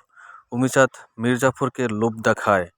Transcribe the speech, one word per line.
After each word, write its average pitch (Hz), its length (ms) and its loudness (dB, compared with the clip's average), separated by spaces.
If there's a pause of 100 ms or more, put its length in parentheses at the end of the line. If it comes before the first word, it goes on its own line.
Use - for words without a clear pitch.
(520)
উমিচাঁদ 127 400 2 (260)
মীর 120 200 0
জাফরকে 131 500 -2
লোভ 110 340 -2
দেখায়, 104 460 0 (100)